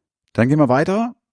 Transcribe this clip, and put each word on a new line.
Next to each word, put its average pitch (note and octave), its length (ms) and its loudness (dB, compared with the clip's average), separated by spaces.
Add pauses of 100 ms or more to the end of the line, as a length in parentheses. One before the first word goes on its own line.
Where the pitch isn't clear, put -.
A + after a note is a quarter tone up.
(320)
Dann A#2 160 0
gehen D#3 120 2
wir C3+ 80 2
weiter F#3+ 480 -2 (160)